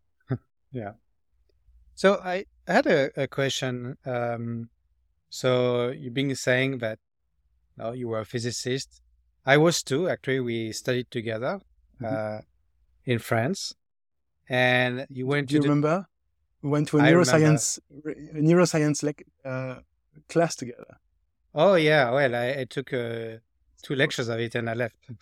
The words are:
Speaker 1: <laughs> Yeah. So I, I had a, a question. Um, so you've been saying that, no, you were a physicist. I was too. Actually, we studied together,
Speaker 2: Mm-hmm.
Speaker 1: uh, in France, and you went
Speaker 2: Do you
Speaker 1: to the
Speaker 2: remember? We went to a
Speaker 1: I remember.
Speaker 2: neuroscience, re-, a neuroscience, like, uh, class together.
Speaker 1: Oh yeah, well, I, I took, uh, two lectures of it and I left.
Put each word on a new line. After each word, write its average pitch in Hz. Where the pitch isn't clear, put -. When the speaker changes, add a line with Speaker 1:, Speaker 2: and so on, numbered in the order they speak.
Speaker 1:
<laughs> -
Yeah. 110
So 196
I, 185
I 175
had 262
a, 151
a 127
question. 127
Um, 117
so 123
you've 131
been 135
saying 131
that, 113
no, 113
you 127
were 113
a 107
physicist. 123
I 135
was 160
too. 160
Actually, 131
we 113
studied 123
together, 117
Speaker 2:
Mm-hmm. 110
Speaker 1:
uh, 107
in 120
France, 120
and 127
you 127
went 143
Speaker 2:
Do 143
you 151
Speaker 1:
to 143
the -
Speaker 2:
remember? 151
We 147
went 147
to 156
a 147
Speaker 1:
I 139
remember. 170
Speaker 2:
neuroscience, 156
re-, 151
a 156
neuroscience, 156
like, 147
uh, 131
class 165
together. 117
Speaker 1:
Oh 180
yeah, 151
well, 131
I, 123
I 127
took, -
uh, 117
two 147
lectures 135
of 113
it 117
and 117
I 113
left. 117